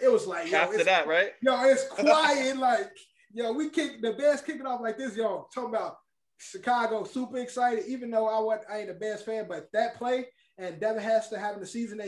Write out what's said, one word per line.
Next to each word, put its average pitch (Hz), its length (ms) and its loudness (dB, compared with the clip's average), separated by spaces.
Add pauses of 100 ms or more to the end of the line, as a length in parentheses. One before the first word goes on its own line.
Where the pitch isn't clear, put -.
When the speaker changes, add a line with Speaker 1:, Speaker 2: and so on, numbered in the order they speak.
Speaker 1:
it 254 100 6
was - 160 4
like, 170 240 -4
yo, 160 60 4
Speaker 2:
After 180 180 2
Speaker 1:
it's, 165 100 4
Speaker 2:
that, 175 220 4
right? 175 240 4 (100)
Speaker 1:
yo, 247 240 2
it's 269 220 6
Speaker 2:
<laughs> - 20 -12
Speaker 1:
quiet. 277 680 4
Like, 240 320 2 (440)
yo, 226 200 -2
we 302 160 -2
kick, 269 320 -4
the 226 120 0
Bears 285 280 2
kicking 262 240 -8
off 247 160 -4
like 226 160 -4
this, 254 180 -6
yo, 214 380 -2
talking 240 220 -6
about - 220 -4 (400)
Chicago, 220 680 -2
super 254 320 -6
excited, 247 500 -2
even 247 240 -8
though 220 160 2
I 220 120 2
wasn't, 220 300 0
I 214 100 -6
ain't 196 100 -8
a 180 60 -10
Bears 208 260 -6
fan, 220 260 -6
but 160 260 -10
that 233 220 0
play 254 320 -2 (300)
and 180 220 -10
Devin 220 240 -2
Hester 220 340 0
having 202 220 -6
the 185 80 -12
season 220 300 -6
that 202 100 -8